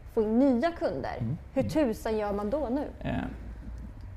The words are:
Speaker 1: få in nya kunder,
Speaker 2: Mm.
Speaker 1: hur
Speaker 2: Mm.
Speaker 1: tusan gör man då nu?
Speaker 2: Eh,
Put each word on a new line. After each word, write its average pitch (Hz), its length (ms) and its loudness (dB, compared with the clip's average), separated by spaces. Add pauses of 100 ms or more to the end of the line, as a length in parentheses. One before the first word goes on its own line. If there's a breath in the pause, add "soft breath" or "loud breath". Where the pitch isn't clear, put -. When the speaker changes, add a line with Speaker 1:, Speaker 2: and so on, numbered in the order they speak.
(140)
Speaker 1:
få 226 80 4
in 220 160 4
nya 269 340 6
kunder, 135 460 -2
Speaker 2:
Mm. 120 180 -2 (160)
Speaker 1:
hur 269 100 2
Speaker 2:
Mm. 196 100 -2
Speaker 1:
tusan 226 460 2
gör 208 140 0
man 208 180 -2
då 269 200 0
nu? 269 140 0 (160)
Speaker 2:
Eh, - 140 -2 (1040)